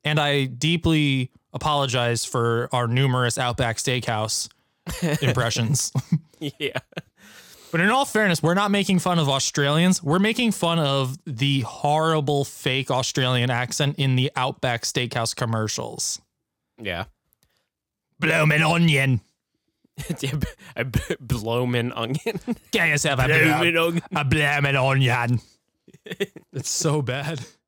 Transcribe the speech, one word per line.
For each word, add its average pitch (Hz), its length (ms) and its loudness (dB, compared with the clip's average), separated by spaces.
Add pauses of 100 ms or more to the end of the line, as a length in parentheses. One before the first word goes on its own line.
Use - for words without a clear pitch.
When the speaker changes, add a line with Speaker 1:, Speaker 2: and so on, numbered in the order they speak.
Speaker 1:
And 151 160 0
I 143 260 2
deeply 147 840 0 (240)
apologize 127 680 0
for 117 480 0
our 123 160 0
numerous 127 500 2
Outback 120 400 -2
Steakhouse 113 720 -2 (540)
Speaker 2:
<laughs> 156 200 0
Speaker 1:
impressions. 120 680 0 (480)
Speaker 2:
Yeah. 143 380 -6 (960)
Speaker 1:
But 165 100 0
in 196 80 4
all 262 160 2
fairness, 202 360 2
we're 165 120 2
not 202 180 2
making 196 280 2
fun 175 200 2
of 143 80 2
Australians. 147 720 2
We're 165 180 0
making 220 340 2
fun 165 260 0
of 139 460 0
the 135 360 0
horrible 147 840 0
fake 131 460 -4
Australian 127 580 0
accent 123 480 -2
in 135 180 2
the 127 220 0
Outback 127 460 -2
Steakhouse 117 520 -4
commercials. 113 840 -4 (600)
Speaker 2:
Yeah. 92 240 -6 (1120)
Speaker 1:
Bloomin' 156 440 4
onion. 151 640 4
Speaker 2:
<laughs> - 960 -14
Yeah, - 140 -4
b-, 143 120 -2 (300)
a 123 80 -4
b-, 120 140 0 (200)
bloomin' 123 720 -2
onion. 143 480 -4 (160)
<laughs> - 160 -16
Speaker 1:
Get 175 160 2
yourself 143 320 0
a 127 80 4
Speaker 2:
Bloomin' 160 460 4
Speaker 1:
bloom-, 165 140 2
Speaker 2:
onion. 170 160 -2 (120)
Speaker 1:
a 147 80 0
bloomin' 143 540 2
onion. 123 680 2
<laughs> - 40 -20 (1040)
It's - 160 -8
so 151 320 0
bad. 139 400 -6 (260)